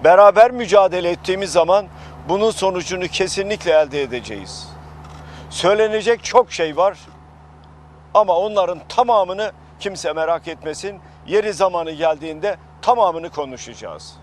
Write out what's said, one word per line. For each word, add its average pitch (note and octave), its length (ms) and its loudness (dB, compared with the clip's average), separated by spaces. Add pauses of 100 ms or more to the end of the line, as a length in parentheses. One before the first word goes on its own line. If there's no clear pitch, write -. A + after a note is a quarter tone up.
Beraber G3+ 460 8
mücadele F#3+ 600 2
ettiğimiz F3+ 420 -4
zaman F3+ 340 2 (420)
bunun G3+ 220 0
sonucunu F3+ 580 -4
kesinlikle F#3+ 640 -4
elde D3 300 2
edeceğiz. A2 680 -10 (800)
Söylenecek G#3+ 760 0
çok - 280 2
şey D#3 240 -4
var F3+ 220 0 (1160)
ama G3 220 4
onların F#3 420 -2 (100)
tamamını G#3 640 0 (280)
kimse F3 320 -8
merak D#3+ 360 -4
etmesin. D#3+ 520 -12 (260)
Yeri G#3 260 0
zamanı F3 380 0
geldiğinde D#3+ 680 -4 (260)
tamamını F3+ 480 0
konuşacağız. A#2+ 920 -12